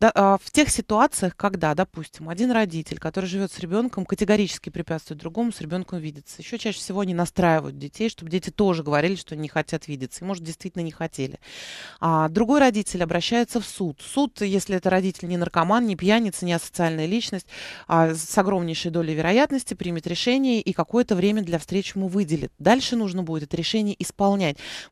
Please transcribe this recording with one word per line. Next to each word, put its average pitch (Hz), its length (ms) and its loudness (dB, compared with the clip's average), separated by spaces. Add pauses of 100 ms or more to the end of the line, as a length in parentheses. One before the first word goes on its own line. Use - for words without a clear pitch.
да, 220 140 6
а, 196 280 6
в - 80 -18
тех 294 200 4
ситуациях, 220 680 0
когда, 170 380 0
допустим, 160 560 -6
один 214 220 0
родитель, 170 460 0
который 190 280 -4
живёт 190 260 -2
с - 60 -16
ребёнком, 196 480 -2
категорически 208 640 0
препятствует 160 500 -8
другому 214 320 -4
с - 80 -12
ребёнком 175 380 -6
видеться, 151 400 -12
ещё 233 180 -10
чаще 220 220 -4
всего 196 220 -6
они 185 120 -2
настраивают 165 640 2
детей, 147 320 -6
чтобы 165 220 -10
дети 175 180 -2
тоже 180 340 2
говорили, 147 340 0
что - 200 -12
не 151 120 -6
хотят 156 400 -4
видеться, 131 360 -10
и, - 20 -6
может, 185 160 -6
действительно 170 420 -10
не 160 60 -6
хотели. 139 480 -8 (640)
А 156 300 2
другой 233 300 4
родитель 208 500 4
обращается 233 500 0
в 196 60 -10
суд. 170 340 -6
Суд, - 400 -2
если 196 360 0
это 185 120 0
родитель 185 380 0
не 175 100 -2
наркоман, 175 480 2
не 202 120 -2
пьяница, 202 500 2
не 175 60 2
асоциальная 160 540 0
личность, 202 420 -4 (400)
а 165 260 4
с 160 240 -2
огромнейшей 175 540 0
долей 160 240 0
вероятности 226 580 2
примет 170 320 -6
решение 247 540 2
и - 120 -2
какое-то 220 440 2
время 208 260 2
для 170 160 -2
встреч - 380 -4
ему 190 100 0
выделит. 165 540 0
Дальше 240 340 4
нужно 190 300 -2
будет 160 180 -4
это - 140 -6
решение 208 440 -2
исполнять. 196 580 2 (340)